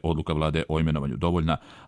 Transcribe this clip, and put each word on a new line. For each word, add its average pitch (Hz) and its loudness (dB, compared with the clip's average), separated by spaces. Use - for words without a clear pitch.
odluka 80 0
vlade 78 0
o 78 0
imenovanju 76 0
dovoljna, 85 2